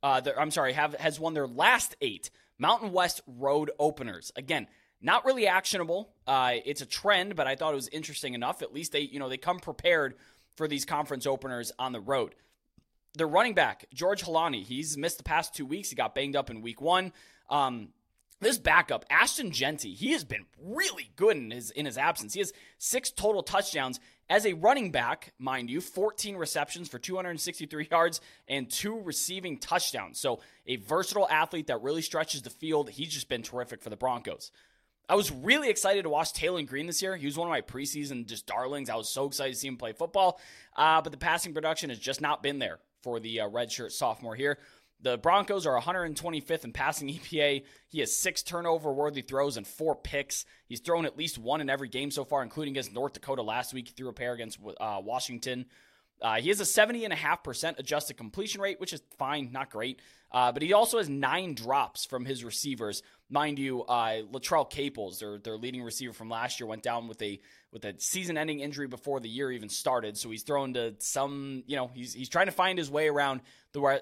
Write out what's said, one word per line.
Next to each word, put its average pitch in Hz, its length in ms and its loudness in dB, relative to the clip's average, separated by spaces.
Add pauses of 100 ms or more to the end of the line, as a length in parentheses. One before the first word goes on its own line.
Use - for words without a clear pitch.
Uh, 135 200 4
the, 135 180 -2
I'm 151 120 2
sorry, 143 200 2
have, 147 240 2
has 147 240 0
won 160 140 -2
their 147 140 0
last 170 520 4
eight 110 300 -4 (280)
Mountain 202 360 2
West 180 340 2
road 139 500 2
openers. 131 600 -2
Again, 127 300 -2 (320)
not 220 260 4
really 254 200 4
actionable. 185 640 2 (160)
Uh, 127 280 4 (120)
it's 143 160 -4
a 131 40 -10
trend, 196 500 2
but 156 100 2
I 135 100 0
thought 160 180 0
it - 20 0
was 135 140 -4
interesting 147 440 -8
enough. 123 300 -4
At - 100 -10
least 151 200 -8
they, 147 80 2
you 139 180 -6
know, 135 100 -4
they 131 80 -4
come 180 220 -2
prepared 156 560 2 (400)
for 160 120 -2
these 139 180 -2
conference 147 420 -2
openers 131 500 -2
on 127 140 -2
the 120 80 -4
road. 110 340 0 (840)
Their 160 120 2
running 202 260 4
back, 143 400 4
George 185 300 0
Holani, 160 400 2
he's 147 340 -6
missed 160 200 -2
the 131 60 -16
past 160 300 0
two 139 140 -6
weeks. 185 240 -6
He - 40 -10
got 123 200 0
banged 139 200 -2
up 139 140 0
in 110 140 -10
week 117 180 -10
one. 180 320 2 (340)
Um, 127 420 0 (500)
this 233 180 2
backup, 160 540 4
Ashton 208 400 4
Jeanty, 131 420 -2
he 196 200 -2
has 247 100 -2
been 104 220 -8 (140)
really 262 560 -6
good 202 220 6
in 117 140 -8
his, 117 180 -8
in 147 160 -4
his 127 140 -6
absence. 127 340 0
He 190 60 -6
has 196 120 -2 (280)
six - 320 0
total 202 320 2
touchdowns. 139 560 0 (300)
As 208 180 6
a 190 60 4
running 202 380 4
back, 131 460 0
mind 131 320 -4
you, 135 100 -2
fourteen 202 560 -2
receptions 160 540 -4
for 127 80 -12
two 180 180 -6
hundred 180 240 -4
sixty-three 151 500 -6
yards 170 300 6 (280)
and 131 220 -2
two 220 300 -4
receiving 180 580 -4
touchdowns. 123 640 -2
So 123 220 0 (240)
a 127 120 -4
versatile 165 520 2
athlete 156 380 2
that 117 160 -2
really 151 180 0
stretches 156 400 -2
the 117 80 -12
field. 151 400 0
He's 151 240 -8
just 143 160 -8
been 117 140 -2
terrific 120 380 -8
for - 80 -10
the 107 60 -8
Broncos. 120 560 -4 (580)
I 185 60 6
was 202 160 4
really 233 380 4
excited 196 340 4
to 165 60 -4
watch 151 240 2
Taylen 160 340 0
Green 139 180 -6
this 170 160 -2
year. 190 140 -2
He 151 100 -6
was 143 120 -4
one 170 100 -2
of 170 40 -2
my 147 100 0
preseason 139 640 -6
just 110 200 -12
darlings. 127 440 -4
I 110 60 -2
was 110 120 -4
so 135 180 -2
excited 139 280 -2
to 123 40 -6
see 135 120 -4
him 127 80 -8
play 117 160 -6
football. 175 480 2 (340)
Uh, 160 260 8
but 156 120 -4
the 143 40 -16
passing 165 360 0
production 156 360 -2
has 120 80 -8
just 131 220 -4
not 151 240 0
been 143 160 0
there 92 200 -4 (240)
for 117 180 -4
the, 113 180 -4
uh, 107 80 2
redshirt 113 460 -4
sophomore 113 420 -2
here. 139 220 2 (420)
The 123 180 0
Broncos 196 480 4
are 139 100 4
a 120 40 6
hundred 170 380 -2
twenty-fifth 160 480 -2
in 120 80 -12
passing 143 340 -2
E 147 160 -8
P 156 180 0
A. 139 220 4 (240)
He 160 120 -6
has 120 140 0
six - 300 0
turnover-worthy 151 800 0
throws 135 340 0
and 107 100 -8
four 156 300 0
picks. - 480 -4 (220)
He's 117 140 -10
thrown 170 260 2
at 139 100 -4
least 156 220 -6
one 127 240 0
in 139 80 -4
every 135 180 0
game 131 240 -4
so 139 140 -4
far, 143 160 0
including 139 320 -6
against 135 180 -4
North 127 220 -2
Dakota 131 300 -4
last 117 320 -2
week. 127 120 -10
He - 60 -20
threw 127 160 -10
a 113 40 -12
pair 123 200 -4
against, 117 240 -8 (240)
uh, 104 200 -2
Washington. 123 640 -4 (520)
Uh, 113 220 2
he 147 80 0
has 202 100 2
a 196 60 0
seventy 226 380 4
and 202 100 -2
a - 20 -2
half 156 280 0
percent 156 360 -4
adjusted 143 380 -2
completion 196 420 -8
rate, 196 200 -2
which 185 120 -6
is 156 120 -10 (160)
fine, 135 320 -2
not 131 180 -6
great. 120 320 -6 (280)
Uh, 123 220 6
but 135 100 -2
he 170 120 4
also 226 240 8
has 202 100 2
nine 143 460 0
drops - 500 0
from 123 220 -6
his 123 180 -4
receivers. 117 580 -4 (280)
Mind 147 300 0
you, 131 240 -2
uh, 113 400 2 (100)
Latrell 139 360 2
Caples, 127 500 -6
their, 104 180 -8
their 110 200 -8
leading 127 260 -6
receiver 117 280 -8
from 110 180 -14
last 117 300 -4
year, 120 80 -8
went 110 160 -8
down 117 240 -2
with 110 140 -10
a, 101 180 -6 (320)
with 107 140 -14
a 101 120 -8
season-ending 160 600 -4
injury 143 280 -6
before 131 340 -4
the 113 80 -10
year 127 240 -4
even 107 160 -8
started. 113 480 0
So 117 120 -8
he's 110 140 -10
thrown 139 300 0
to 117 260 -2
some, 139 640 -4
you 143 120 -4
know, 123 160 -2
he's, 123 200 -10
he's 123 140 -10
trying 185 200 4
to 180 40 -4
find 185 260 2
his 151 140 -2
way 151 160 4
around 143 320 2 (320)
the - 80 -8
re-, 139 220 6